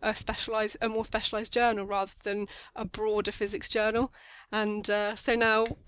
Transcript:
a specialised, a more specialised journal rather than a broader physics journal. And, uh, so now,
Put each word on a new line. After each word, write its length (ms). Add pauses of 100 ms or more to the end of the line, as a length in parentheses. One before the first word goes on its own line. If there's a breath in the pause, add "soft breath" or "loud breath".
a 140
specialised, 640
a 80
more 160
specialised 480
journal 320
rather 280 (100)
than 240 (280 loud breath)
a 120
broader 460
physics 360
journal. 440 (380 loud breath)
And, 380
uh, 280
so 180
now, 320 (220)